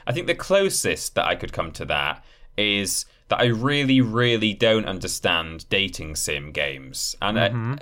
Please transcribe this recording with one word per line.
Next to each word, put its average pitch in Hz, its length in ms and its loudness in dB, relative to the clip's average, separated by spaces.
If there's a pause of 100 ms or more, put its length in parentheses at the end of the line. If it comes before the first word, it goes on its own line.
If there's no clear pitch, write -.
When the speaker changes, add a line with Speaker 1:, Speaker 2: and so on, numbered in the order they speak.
Speaker 1:
I - 60 -2
think 165 140 -6
the 170 80 0
closest - 800 0
that - 120 2
I 90 80 2
could 87 180 -6
come 82 200 -4
to - 140 -10
that 73 380 -2 (320)
is 101 480 0 (240)
that - 120 2
I 120 60 4
really, 131 540 4
really 113 540 2
don't 110 320 4
understand 85 840 -2
dating 85 480 -2
sim 73 360 -4
games. 67 680 -4
And 107 180 0
I, 98 120 4
Speaker 2:
Mm-hmm. 117 320 -2